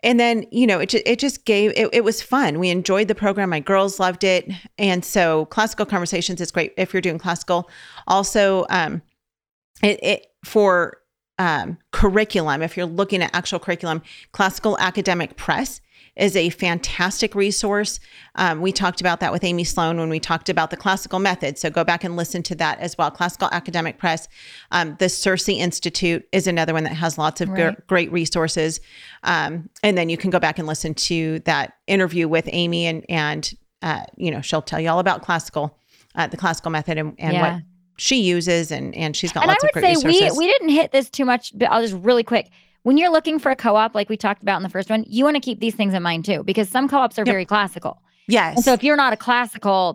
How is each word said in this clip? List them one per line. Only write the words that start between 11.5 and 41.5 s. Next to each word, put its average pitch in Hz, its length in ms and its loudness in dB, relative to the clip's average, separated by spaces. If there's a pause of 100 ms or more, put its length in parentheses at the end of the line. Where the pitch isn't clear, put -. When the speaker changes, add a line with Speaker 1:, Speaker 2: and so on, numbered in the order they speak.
Speaker 1:
curriculum, 185 680 2
if 165 140 -6
you're 180 100 -4
looking 185 360 0
at - 100 -2
actual 175 280 -4
curriculum, 165 420 -4 (300)
Classical 202 480 0
Academic 185 560 -2
Press - 440 -4 (340)
is 202 220 2
a 170 140 2
fantastic 180 840 -2
resource. 202 640 0 (360)
Um, 165 260 0
we 185 100 0
talked 185 300 -2
about 170 200 0
that 160 120 -2
with 175 120 -2
Amy 175 200 0
Sloan 165 320 0
when 160 140 -2
we 156 100 -4
talked 165 300 -4
about 165 200 0
the 170 60 -8
classical 190 420 -4
method. 180 400 -2
So 160 120 -4
go 165 140 0
back 170 200 0
and 175 120 -6
listen 170 280 -6
to 180 120 -8
that 151 240 -2
as 170 180 -8
well. 156 120 0
Classical 175 400 -4
Academic 170 460 -4
Press. 165 320 -4 (440)
Um, 156 260 0
the 185 100 2
Circe 185 400 0
Institute 175 840 -2
is 185 160 0
another 165 280 0
one 160 100 0
that 143 80 -6
has 160 240 -4
lots 156 240 -2
of 185 80 -2
gr- 190 140 -6
Speaker 2:
Right. 165 240 -2
Speaker 1:
great 175 260 0
resources. 160 680 -2 (440)
Um, 160 480 -4 (120)
and 208 140 4
then 170 140 0
you 165 80 -2
can 190 100 -2
go 180 100 2
back 160 200 0
and 156 100 -6
listen 156 260 -4
to 160 460 -2
that 147 320 -2 (140)
interview 175 420 0
with 160 240 0
Amy, 170 340 0
and, 160 220 -6
and, 151 420 -4 (300)
uh, 160 220 -4 (160)
you 175 120 -2
know, 147 120 -6
she'll 156 180 -2
tell 156 200 -6
you 165 100 0
all 170 80 2
about 180 240 0
classical, 160 560 -4 (360)
uh, 165 120 -2
the - 100 -10
classical 165 340 -4
method 156 280 -4
and, 156 200 -6
and 160 140 -2
Speaker 2:
Yeah. 170 220 2
Speaker 1:
what 170 80 -8 (340)
she 262 240 0
uses, 175 500 2
and, 135 240 -8
and 156 220 -4
she's - 160 -4
got - 120 0
Speaker 2:
And 339 60 4
I 392 40 6
Speaker 1:
lots 508 100 2
of 605 100 4
Speaker 2:
would 320 60 0
Speaker 1:
great 349 160 6
Speaker 2:
say 277 100 0
we, 320 80 4
Speaker 1:
resources. 359 240 4
Speaker 2:
we 339 80 2
didn't 403 240 2
hit 294 220 4
this 269 160 2
too - 160 -4
much, 247 320 0